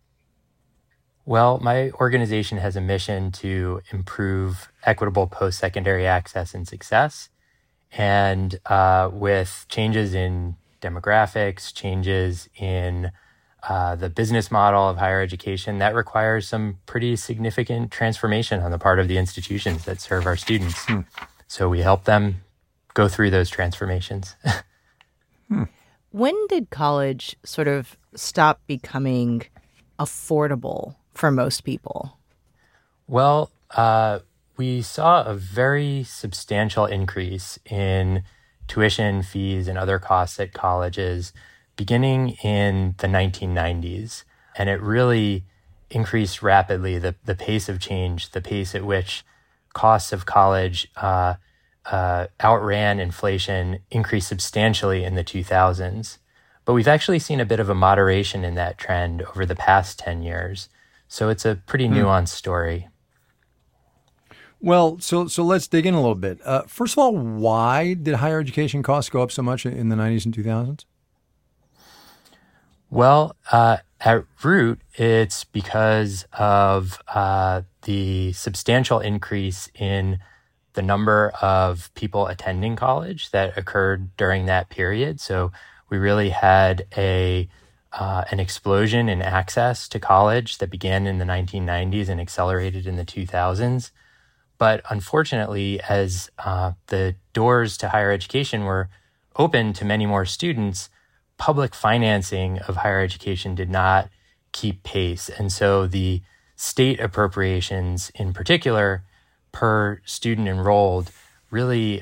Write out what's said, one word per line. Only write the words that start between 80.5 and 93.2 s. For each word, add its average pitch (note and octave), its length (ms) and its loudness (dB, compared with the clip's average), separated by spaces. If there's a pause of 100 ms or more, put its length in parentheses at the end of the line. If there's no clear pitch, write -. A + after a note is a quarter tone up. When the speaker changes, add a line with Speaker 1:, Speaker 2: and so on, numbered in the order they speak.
Speaker 1:
the G2+ 80 -4
number G#2 600 2
of F#2 540 0
people G2+ 320 -2
attending F#2+ 480 -4
college D#3 560 -2
that F#2+ 260 0
occurred F#2+ 600 -2
during F#2+ 280 0
that F#2 240 0
period. A#2 500 -2
So F2+ 320 -2 (380)
we G#2 80 -2
really G2+ 320 2
had F#2+ 560 4 (100)
a, F#2 540 0 (420)
uh, F#2+ 380 -4
an G2 100 -4
explosion G#2 720 2
in F#2 120 0
access F#2 680 0
to G#2+ 100 -6
college G#2+ 600 4
that F#2 100 -2
began F#2 380 -2
in F#2+ 100 -2
the F2+ 80 0
nineteen F2+ 400 -2
nineties F#2 420 -2
and F2 140 -4
accelerated F#2 640 -2
in F2+ 100 -4
the F2 80 -6
two F#2+ 200 -8